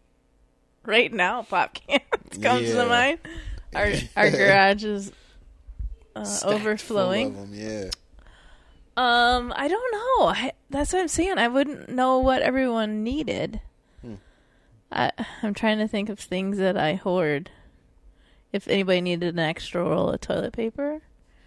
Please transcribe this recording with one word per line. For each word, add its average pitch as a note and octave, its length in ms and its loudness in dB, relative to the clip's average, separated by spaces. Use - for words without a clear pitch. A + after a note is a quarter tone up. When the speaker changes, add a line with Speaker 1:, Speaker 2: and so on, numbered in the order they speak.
Speaker 1:
right G#3 280 2
now, G#3+ 300 -2
pop - 320 -2
cans - 360 -2
<laughs> - 320 -6
comes A#3+ 280 2
to A3+ 60 2
Speaker 2:
Yeah. A#3+ 100 2
Speaker 1:
mind. B3 320 2
Our, G#3 180 0
Speaker 2:
<laughs> - 140 -8
Speaker 1:
our G#3 140 4
garage G3 540 4
is, G3+ 280 -6
uh, G#3 100 -10
Speaker 2:
Stacked G3+ 180 -4
full G3+ 100 2
Speaker 1:
overflowing. G#3+ 760 0
Speaker 2:
of G3+ 100 -8
'em, G2+ 160 -14
yeah. G#2 360 -8
Speaker 1:
Um, A#3+ 640 4
I C#4+ 120 -2
don't A#4 240 0
know. A4 340 4
I, G#3 260 0
that's - 240 -2
what F#4 80 2
I'm F4 80 -2
saying. F4 300 0
I A#3 100 4
wouldn't C#4 400 0
know B3+ 300 2
what C4 240 4
everyone A3+ 600 0
needed. A#3 580 -4
Speaker 2:
Hmm. A#2 120 -14
Speaker 1:
I, - 220 -2
I'm G#3 120 -2
trying G#3+ 240 0
to G#3+ 100 0
think G#3 220 -2
of G3+ 100 -10
things F#3+ 380 -4
that F#3+ 180 2
I D#3 180 2
hoard. F3 560 0
If G3 160 -4
anybody F#3 320 2
needed F3 320 -2
an F3 60 -4
extra E3 440 -2
roll F3 280 0
of - 100 -4
toilet G3 320 -4
paper, C#4 480 -4